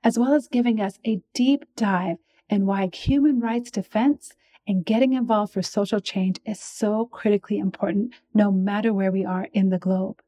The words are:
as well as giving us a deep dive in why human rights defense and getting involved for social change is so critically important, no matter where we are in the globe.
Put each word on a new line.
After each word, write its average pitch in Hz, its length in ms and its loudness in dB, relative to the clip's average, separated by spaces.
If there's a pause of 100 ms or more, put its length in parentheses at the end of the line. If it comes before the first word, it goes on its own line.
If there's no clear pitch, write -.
as 233 160 2
well 247 160 2
as 294 140 0
giving 240 320 0
us 196 240 -4
a 220 160 -2 (140)
deep 269 320 2 (100)
dive 185 400 0 (340)
in 196 160 2
why 196 280 0
human 277 480 2
rights 233 280 -4
defense 226 640 -2 (320)
and 185 200 -2
getting 247 260 2
involved 226 400 0
for 190 100 -4
social 202 380 -2
change 190 460 -2
is 214 120 -8
so 220 500 -4
critically 208 500 -2
important, 202 560 -2 (200)
no 208 160 4
matter 202 440 0
where 196 180 0
we 190 140 -2
are 185 260 -4
in 190 200 2
the 185 60 0
globe. 185 500 -2